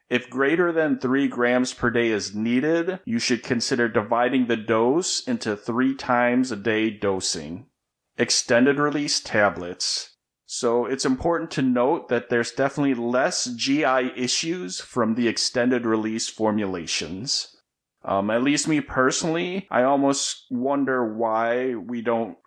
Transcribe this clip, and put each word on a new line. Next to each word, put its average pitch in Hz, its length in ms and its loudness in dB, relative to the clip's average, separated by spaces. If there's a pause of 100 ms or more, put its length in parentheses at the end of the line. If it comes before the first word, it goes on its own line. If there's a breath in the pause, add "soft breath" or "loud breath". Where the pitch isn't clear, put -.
If 123 200 -2
greater 156 420 2
than 156 260 2
three 135 300 2
grams 123 460 2
per - 160 0
day 117 180 2
is 101 260 -2
needed, 151 680 0
you 117 160 -2
should 117 240 0
consider 120 460 0
dividing 117 580 2
the 117 80 2
dose 117 720 2
into 110 300 -2
three 127 380 0
times 123 580 2
a - 20 -6
day 110 340 0
dosing. 95 760 -4 (520)
Extended 127 600 4
release 147 400 0
tablets. 90 960 -2 (360)
So 120 360 0
it's 131 180 -2
important 160 460 -2
to 156 100 -2
note 131 480 2
that 117 200 -2
there's 117 200 2
definitely 139 460 0
less 127 500 0
G 131 400 0
I 131 300 2
issues 165 680 -4
from 113 320 0
the 117 140 0
extended 120 580 0
release 110 420 -2
formulations. 95 1300 -4 (480)
Um, 98 280 0
at 117 100 2
least 143 260 0
me 156 140 0
personally, 165 880 -2
I 120 140 2
almost 139 680 0
wonder 131 640 0
why 117 600 0
we 117 260 -8
don't 113 340 -2 (120)